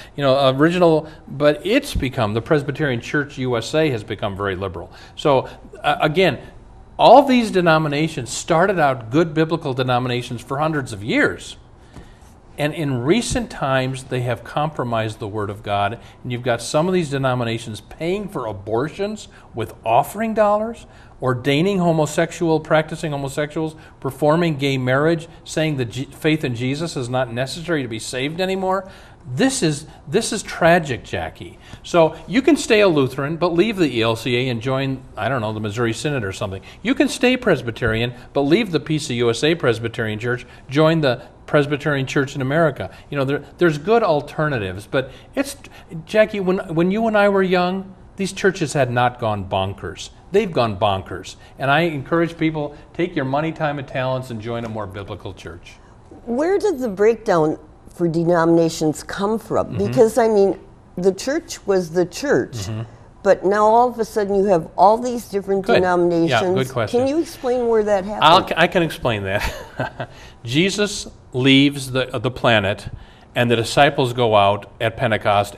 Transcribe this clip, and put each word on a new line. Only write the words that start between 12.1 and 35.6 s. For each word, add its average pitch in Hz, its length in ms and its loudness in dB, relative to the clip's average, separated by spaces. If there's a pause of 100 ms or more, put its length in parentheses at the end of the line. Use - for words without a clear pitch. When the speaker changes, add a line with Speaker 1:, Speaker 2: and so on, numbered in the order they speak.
Speaker 1:
And 151 140 -2
in 139 300 -4
recent 233 480 0
times, 131 540 -2
they 127 180 -4
have 120 200 -4
compromised 117 760 -4
the 110 100 -8
Word 104 220 -6
of 104 120 -12
God. 101 360 0 (240)
And 123 100 -8
you've 120 100 -6
got 117 200 0
some 156 260 0
of 185 60 0
these 165 160 0
denominations 123 720 -4
paying 185 480 -6
for 127 160 -8
abortions 120 840 -4 (260)
with 110 200 -6 (100)
offering 202 480 0
dollars, 214 540 0 (340)
ordaining 143 600 0
homosexual, 160 800 0
practicing 156 520 -2
homosexuals, 151 640 -6 (240)
performing 151 560 2
gay 135 220 0
marriage, 143 500 2 (160)
saying 156 320 -2
that 123 140 -2
Je-, 123 160 -8
faith 156 380 0
in 127 100 -2
Jesus 139 420 -4
is 123 140 -6
not 127 200 -2
necessary 143 520 -4
to 117 60 -6
be 113 100 -8
saved 143 420 -6
anymore. 190 500 -2 (380)
This 165 340 0
is, 151 240 0 (220)
this 220 240 -2
is 214 100 -4
tragic, 160 600 0
Jackie. 87 540 -10 (240)
So 160 340 2 (120)
you 208 120 0
can 285 160 4
stay 214 240 2
a 202 80 6
Lutheran, 143 500 0
but 170 140 0
leave 190 240 2
the 139 220 0
E - 20 2
L 113 140 2
C 120 220 -2
A 131 120 0
and 113 140 -4
join, 131 400 -4 (140)
I 107 120 -4
don't 131 120 -2
know, 107 120 -4
the 107 80 -8